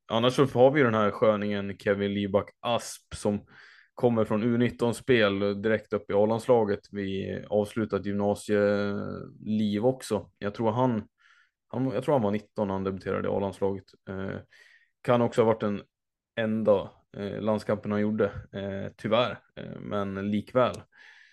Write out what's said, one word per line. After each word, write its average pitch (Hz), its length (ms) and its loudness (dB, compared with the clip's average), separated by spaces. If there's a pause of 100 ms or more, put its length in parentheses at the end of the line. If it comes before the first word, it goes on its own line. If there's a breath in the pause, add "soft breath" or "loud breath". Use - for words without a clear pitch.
Annars 120 280 2
så 143 120 4
har 123 260 6
vi 151 80 2
ju 135 60 6
den 113 80 2
här 107 180 2
sköningen 104 640 0
Kevin 101 360 0
Liback 101 360 0 (100)
Asp - 560 -4
som 104 300 -2 (480 loud breath)
kommer 113 320 2
från 110 180 -2
U 117 140 2
nitton-spel 107 1040 2
direkt 107 320 -2
upp 101 180 -4
i - 20 -2
A-landslaget 107 640 2 (120)
vid 98 580 -6
avslutat 101 560 -2
gymnasieliv 101 1800 -2
också. 127 520 -2
Jag 104 180 -6
tror 113 160 0
han 120 360 0 (600 soft breath)
han, 127 240 -4
jag 113 120 -4
tror 151 120 2
han 127 60 2
var 101 100 2
nitton 107 360 -4
när 98 60 -2
han 95 100 -4
debuterade 95 440 -4
i 98 40 -2
A-landslaget. 98 540 -2 (240)
Eh, 95 280 -8 (640 soft breath)
kan 120 200 4
också 117 200 2
ha 110 40 6
varit 110 160 2
den 101 220 -2 (520)
enda, 110 560 2 (260)
eh, 101 240 -8
landskampen 104 500 -2
han 104 100 0
gjorde, 107 240 0 (280)
eh, 98 440 -8
tyvärr, 110 420 0 (160)
eh, - 240 -14
men 98 520 -6
likväl. 107 440 0 (580 soft breath)